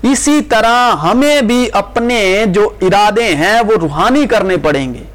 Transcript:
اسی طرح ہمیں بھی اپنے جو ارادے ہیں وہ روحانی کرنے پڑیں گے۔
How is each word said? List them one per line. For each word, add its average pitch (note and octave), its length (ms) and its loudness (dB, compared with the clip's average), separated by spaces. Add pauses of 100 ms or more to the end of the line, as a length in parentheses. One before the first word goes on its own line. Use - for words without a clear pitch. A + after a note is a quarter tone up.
اسی C#4+ 380 0
طرح A#3 500 0 (120)
ہمیں C4+ 380 2
بھی A#3+ 320 0
اپنے G#3+ 760 0
جو G#3 220 0 (120)
ارادے G3+ 540 2
ہیں F#3+ 260 0
وہ A3 200 2
روحانی F#3+ 460 0
کرنے G3 300 0
پڑیں C#3 380 -2
گے۔ - 80 -14 (120)